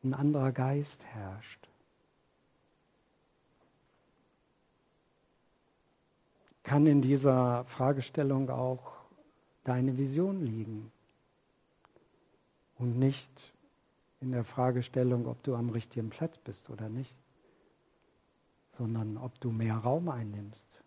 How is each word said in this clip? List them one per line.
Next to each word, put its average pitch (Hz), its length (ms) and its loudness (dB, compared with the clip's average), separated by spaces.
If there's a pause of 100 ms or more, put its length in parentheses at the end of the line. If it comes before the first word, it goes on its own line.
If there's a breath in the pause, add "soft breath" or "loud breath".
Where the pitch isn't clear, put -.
ein 131 100 0
anderer 139 380 2
Geist 135 520 -2
herrscht? 101 640 -14 (4000)
Kann 143 240 4
in 143 160 8
dieser 127 640 4
Fragestellung 135 840 0
auch 127 420 -4 (720)
deine 127 340 0
Vision 170 440 0
liegen 110 500 -6 (1900)
und 123 220 -2
nicht - 540 0 (680)
in 127 100 -4
der 120 120 0
Fragestellung, 123 840 0
ob 123 160 -8
du 131 140 -2
am 120 140 -2
richtigen 110 420 -4
Platz - 260 -6
bist - 320 -16
oder 110 180 -10
nicht, 123 280 -8 (1600 soft breath)
sondern 113 400 -4
ob 127 220 -10
du 120 120 -4
mehr 110 260 0
Raum 143 320 0
einnimmst 107 580 -8 (200)